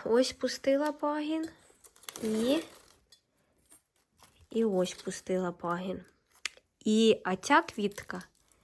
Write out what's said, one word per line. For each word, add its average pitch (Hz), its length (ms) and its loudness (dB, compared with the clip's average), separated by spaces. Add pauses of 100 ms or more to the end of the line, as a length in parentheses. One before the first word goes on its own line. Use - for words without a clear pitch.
ось 240 280 2
пустила 277 580 0
пагін 302 580 -4 (760)
і, 226 360 0 (1900)
і 226 140 2
ось 185 280 0
пустила 185 580 -4
пагін. 180 500 -6 (840)
І, 220 400 4
а 185 100 -2
ця 285 260 4
квітка 202 600 -6 (420)